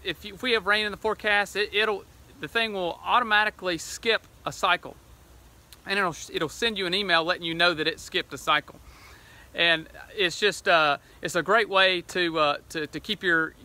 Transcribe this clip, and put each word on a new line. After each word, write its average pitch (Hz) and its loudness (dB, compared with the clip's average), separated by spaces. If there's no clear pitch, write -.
if 190 -8
you, 208 -12
if 180 -16
we 254 0
have 214 0
rain 214 2
in 208 -4
the 190 -10
forecast, 208 -2
it, 196 -2
it'll, 208 0
the 151 -8
thing 226 -2
will 185 -4
automatically 208 2
skip - -2
a 147 -6
cycle, 175 -2
and 196 -2
it'll, 180 0
it'll 165 -4
send 226 -2
you 190 -2
an 175 -2
email 180 4
letting 175 -2
you 165 -2
know 170 4
that 151 -2
it 160 -4
skipped - -6
a 139 -10
cycle. - 0
And 165 2
it's 185 0
just, 202 0
uh, 156 4
it's 170 -6
a 170 0
great 202 2
way 190 4
to, 170 -2
uh, 147 2
to, 156 -6
to 151 -10
keep - -8
your, 165 0